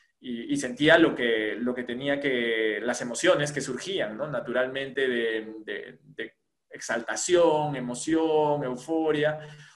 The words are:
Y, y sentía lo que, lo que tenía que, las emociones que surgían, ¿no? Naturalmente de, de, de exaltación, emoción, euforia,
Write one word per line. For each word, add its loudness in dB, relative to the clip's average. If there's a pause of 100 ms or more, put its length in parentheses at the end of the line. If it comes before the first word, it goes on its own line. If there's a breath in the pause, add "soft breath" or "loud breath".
(220 loud breath)
Y, -6
y 0
sentía 6
lo 6
que, 2
lo 0
que -6
tenía -4
que, 0
las -4
emociones 2
que -6
surgían, -4
¿no? -6
Naturalmente -2
de, -2 (120)
de, -10
de -14 (360)
exaltación, 2
emoción, 0
euforia, 0 (360 loud breath)